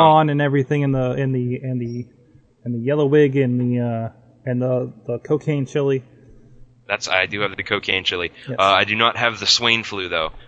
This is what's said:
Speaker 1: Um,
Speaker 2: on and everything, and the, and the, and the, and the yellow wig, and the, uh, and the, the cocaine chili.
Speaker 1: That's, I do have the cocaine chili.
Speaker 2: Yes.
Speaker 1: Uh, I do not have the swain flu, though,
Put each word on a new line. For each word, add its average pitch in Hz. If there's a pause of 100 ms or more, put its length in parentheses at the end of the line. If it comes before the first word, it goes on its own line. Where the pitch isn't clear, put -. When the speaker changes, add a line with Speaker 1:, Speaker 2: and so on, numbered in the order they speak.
(100)
Speaker 1:
Um, 156
Speaker 2:
on 156
and 147
everything, 143
and 135
the, 127
and 135
the, 123
and 127
the, 120 (580)
and 123
the 117
yellow 143
wig, 143
and 123
the, 123
uh, 113 (360)
and 123
the, 127 (140)
the 120
cocaine 147
chili. 139 (880)
Speaker 1:
That's, 101
I 92
do 104
have 95
the 98
cocaine 98
chili. 87 (160)
Speaker 2:
Yes. 120
Speaker 1:
Uh, 98
I 98
do 104
not 113
have 117
the 101
swain 117
flu, 95
though, 80 (160)